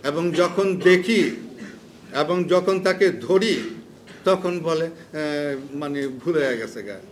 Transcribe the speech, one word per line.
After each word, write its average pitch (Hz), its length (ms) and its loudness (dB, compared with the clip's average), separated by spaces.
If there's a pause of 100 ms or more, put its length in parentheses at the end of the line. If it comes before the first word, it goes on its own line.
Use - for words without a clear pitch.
এবং 160 280 -2
যখন 175 340 2 (220)
দেখি 185 340 6 (880)
এবং 165 320 0
যখন 180 360 2
তাকে 185 260 2 (200)
ধরি 190 280 4 (720)
তখন 185 360 2
বলে, 160 260 -2
"এ, 165 360 -10 (500)
মানে 143 360 -4
ভুল 131 340 -4
হয়ে 131 160 0
গেছে 113 240 -8
গা।" 98 160 -12 (140)